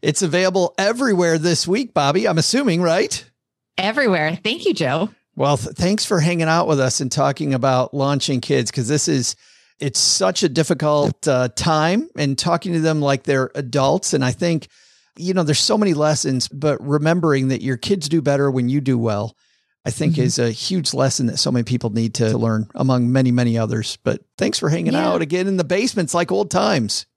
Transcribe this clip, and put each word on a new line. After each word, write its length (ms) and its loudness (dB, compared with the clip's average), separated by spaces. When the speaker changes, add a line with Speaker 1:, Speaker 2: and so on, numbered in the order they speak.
Speaker 1:
It's 200 0
available 560 0
everywhere 600 2
this 300 0
week, 260 -2
Bobby, 340 2
I'm 100 0
assuming, 440 0
right? 420 0
Speaker 2:
Everywhere. 680 0
Thank 220 -4
you, 80 2
Joe. 360 -2
Speaker 1:
Well, 200 2
th-, 180 -6
thanks 300 0
for 140 0
hanging 300 0
out 180 2
with 140 2
us 180 0
and 120 -4
talking 420 0
about 400 0
launching 480 -2
kids, 300 0
'cause 180 -4
this 180 0
is, 300 -2
it's 200 -4
such 440 0
a 60 4
difficult, 800 0
uh, 260 2
time 640 2
and 200 0
talking 360 -2
to 80 0
them 180 2
like 240 0
they're 320 0
adults. 580 0
And 120 2
I 60 0
think, 360 -2
you 160 -4
know, 100 2
there's 160 2
so 180 2
many 160 2
lessons, 540 0
but 380 -4
remembering 640 2
that 120 -2
your 160 -2
kids 320 -2
do 120 2
better 280 2
when 200 0
you 120 2
do 160 2
well, 380 -2
I 60 -4
think 220 0
Speaker 2:
Mm-hmm. 100 0
Speaker 1:
is 160 0
a 120 0
huge 420 -4
lesson 340 0
that 120 -4
so 120 0
many 120 0
people 260 -2
need 260 -2
to 220 0
learn, 380 0
among 360 0
many, 200 2
many 260 2
others. 460 -2
But 180 -2
thanks 220 -2
for 100 -2
hanging 240 0
Speaker 2:
Yeah. 160 0
Speaker 1:
out 120 0
again 260 -2
in 100 0
the 60 0
basements 500 0
like 180 0
old 200 -2
times. 540 0